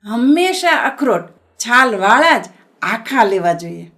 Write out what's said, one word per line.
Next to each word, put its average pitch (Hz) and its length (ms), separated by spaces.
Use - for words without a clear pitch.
હંમેશા 320 760
અખરોટ 247 420
છાલવાળા 240 800
જ 180 60
આખા 226 440
લેવા 175 380
જોઈએ. 170 240